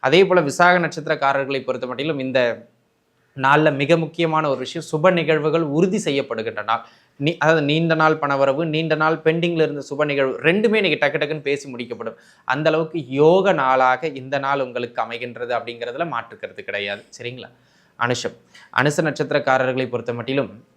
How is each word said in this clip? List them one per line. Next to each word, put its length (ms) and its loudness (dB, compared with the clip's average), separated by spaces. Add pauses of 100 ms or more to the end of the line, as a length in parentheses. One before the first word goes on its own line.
அதே 200 6
போல 220 4
விசாக 360 4
நட்சத்திரக்காரர்களை 800 -2
பொறுத்த 240 -4
மட்டிலும் 340 -4
இந்த 160 0 (960)
நாள்ல 320 4 (100)
மிக 220 4
முக்கியமான 500 -2
ஒரு 120 -2
விஷயம், 260 -10
சுப 300 4
நிகழ்வுகள் 440 0 (140)
உறுதி 300 2
செய்யப்படுகின்ற 600 -4
நாள். 160 -2 (400)
நீ-, 200 0
அதாவது 260 4
நீண்ட 320 2
நாள் 200 6
பணவரவு, 420 0 (100)
நீண்ட 280 0
நாள் 140 2 (100)
பெண்டிங்ல 400 2
இருந்த 220 -6
சுப 220 -2
நிகழ்வு 240 0 (140)
ரெண்டுமே 320 2
இன்னைக்கு 220 0
டக்கு 200 0
டக்குன்னு 260 -6
பேசி 240 -2
முடிக்கப்படும். 460 -10 (360)
அந்த 180 0
அளவுக்கு 280 -2 (200)
யோக 420 6
நாளாக 480 2 (120)
இந்த 140 -6 (100)
நாள் 200 0
உங்களுக்கு 400 -6
அமைகின்றது 520 -8
அப்படிங்கிறதுல 560 -6
மாற்று 280 -8
கருத்து 280 -14
கிடையாது. 320 -6 (160)
சரிங்களா? 320 -12 (560)
அனுஷம். 300 -2 (460)
அனுச 260 2
நட்சத்திரக்காரர்களை 880 0
பொறுத்த 240 -4
மட்டிலும் 320 -4 (260)